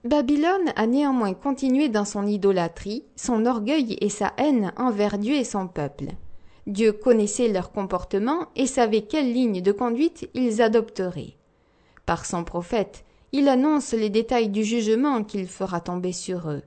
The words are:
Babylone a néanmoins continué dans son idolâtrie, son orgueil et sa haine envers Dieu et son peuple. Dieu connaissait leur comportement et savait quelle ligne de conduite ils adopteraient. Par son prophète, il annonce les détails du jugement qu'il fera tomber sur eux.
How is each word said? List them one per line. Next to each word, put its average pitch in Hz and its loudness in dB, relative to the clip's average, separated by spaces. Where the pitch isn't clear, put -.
Babylone 294 2
a 220 2
néanmoins 254 2
continué 269 0
dans 214 0
son 208 -4
idolâtrie, 196 0
son 226 0
orgueil 240 0
et 208 0
sa - -4
haine 240 2
envers 208 0
Dieu 220 -2
et 262 0
son 190 -6
peuple. 143 -6
Dieu 208 2
connaissait 220 2
leur 185 -2
comportement 202 -2
et 254 0
savait 220 2
quelle 269 0
ligne 226 0
de 190 2
conduite 240 -2
ils 240 0
adopteraient. 214 0
Par 170 -2
son 170 -4
prophète, 175 -4
il 277 4
annonce 269 2
les 214 0
détails 226 0
du 214 -2
jugement 226 0
qu'il 196 -6
fera 185 -6
tomber 180 -6
sur 175 -8
eux. 139 -6